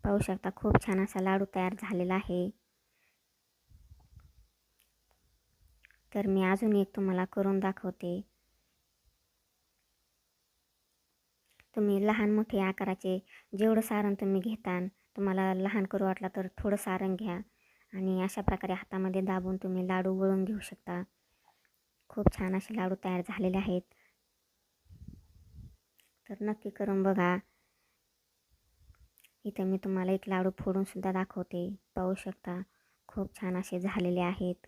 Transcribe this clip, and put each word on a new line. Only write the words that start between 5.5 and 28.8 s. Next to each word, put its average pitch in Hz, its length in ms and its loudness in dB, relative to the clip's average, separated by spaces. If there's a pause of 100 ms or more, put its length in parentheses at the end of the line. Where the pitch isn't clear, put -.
तर 208 120 0
मी 190 160 4
अजून 202 320 4
एक 196 200 2
तुम्हाला 185 300 2
करून 196 340 0
दाखवते. 185 640 -4 (3500)
तुम्ही 202 320 4
लहान 214 240 4
मोठे 214 280 2
आकाराचे 190 580 0 (400)
जेवढं 220 240 6
सारण 208 320 2
तुम्ही 196 280 2
घेतान, 185 460 -2
तुम्हाला 190 680 0
लहान 196 320 0
करू 196 200 0
वाटला 190 220 0
तर 185 200 -4 (100)
थोडं 202 180 2
सारण 190 400 -2
घ्या 185 240 -4 (540)
आणि 190 280 0
अशा 196 200 -2
प्रकारे 190 320 0
हातामध्ये 190 480 -2
दाबून 185 360 -2
तुम्ही 185 300 -2
लाडू 185 260 0
वळून 190 300 2
घेऊ 208 160 -2
शकता. 180 420 -8 (1080)
खूप - 280 4
छान 185 180 0
असे 202 200 -4
लाडू 185 280 -2
तयार 185 260 -2
झालेले 185 280 0
आहेत. 185 240 0 (2500)
तर 202 120 -10
नक्की 214 280 -4
करून 196 340 0
बघा. 185 340 4 (2000)